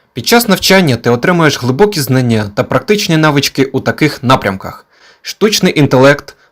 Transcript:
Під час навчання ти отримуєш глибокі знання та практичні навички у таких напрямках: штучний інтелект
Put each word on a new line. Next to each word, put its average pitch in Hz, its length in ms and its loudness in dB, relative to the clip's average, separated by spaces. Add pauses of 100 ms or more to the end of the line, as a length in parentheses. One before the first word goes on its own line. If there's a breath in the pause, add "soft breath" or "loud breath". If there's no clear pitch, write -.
(120)
Під 120 140 -10
час 233 220 2
навчання 185 480 2
ти 120 140 -2
отримуєш 156 520 0
глибокі 160 380 0
знання 117 540 0
та 117 100 -2
практичні 208 520 -2
навички 143 480 0
у - 160 -4
таких 143 420 -4
напрямках: 110 640 -4 (360 soft breath)
штучний 185 560 -2
інтелект 139 580 2 (140)